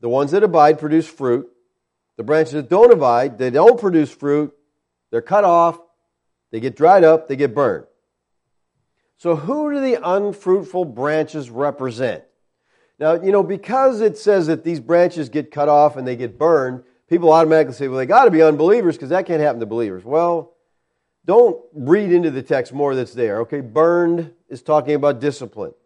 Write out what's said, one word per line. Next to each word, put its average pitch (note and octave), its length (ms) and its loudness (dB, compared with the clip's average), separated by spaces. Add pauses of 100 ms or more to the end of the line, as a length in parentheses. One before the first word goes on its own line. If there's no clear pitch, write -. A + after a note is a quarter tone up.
The A#2+ 80 -6
ones C3+ 220 -2
that G3 120 0
abide D#3 360 4
produce D#3 280 -2
fruit. B2 420 -4 (680)
The A#2 60 -12
branches D3+ 320 -2
that C#3+ 120 -8
don't A3 240 6
abide, B2+ 460 2
they B2+ 140 -4
don't G#3+ 280 6
produce E3+ 320 0
fruit. C#3+ 420 -4 (560)
They're A#2 120 -4
cut G3+ 240 0
off. E3+ 340 2 (720)
They A2+ 80 -8
get A#2+ 160 -8
dried D#3+ 300 4
up. D#3+ 240 2
They C#3 80 -8
get C3 180 -2
burned. A#2 300 -2 (1300)
So E3+ 180 -2
who C#4+ 380 -6
do C#4+ 60 -4
the C4 240 -2
unfruitful F#3 840 -2
branches D3 640 -6
represent? B2+ 760 -6 (760)
Now, D#3 140 0
you F3+ 180 -2
know, G3+ 120 2
because A3 580 -2
it G#3+ 160 -2
says G3 300 0
that D#3 160 -4
these E3 160 -6
branches E3+ 500 0
get D3 220 -8
cut D3 180 -2
off D3 280 2
and C3 100 -10
they B2+ 80 -6
get A#2+ 220 -10
burned, C#3 460 0 (240)
people E3+ 240 2
automatically D#3+ 420 2
say, C#3 140 -8
"Well, C3 100 -6
they C3 80 -4
gotta A#3+ 240 4
be D#3+ 140 4
unbelievers E3+ 540 2
'cause C3+ 120 -16
that F3+ 160 -2
can't E3 160 -4
happen C3+ 200 -2
to A2+ 40 -8
believers." G#2 400 -8
Well, E3 480 -4 (720)
don't G#3 340 4 (140)
read F3 380 0
into F3 180 2
the C3 140 -8
text C3 300 -4
more C#3+ 200 -2
that's B2+ 220 -6
there, A2+ 260 -4
okay? C#3+ 180 -8
Burned E3 720 -2 (160)
is C3 120 -18
talking D3+ 320 -2
about C#3 260 -2
discipline. A#2 540 -10 (120)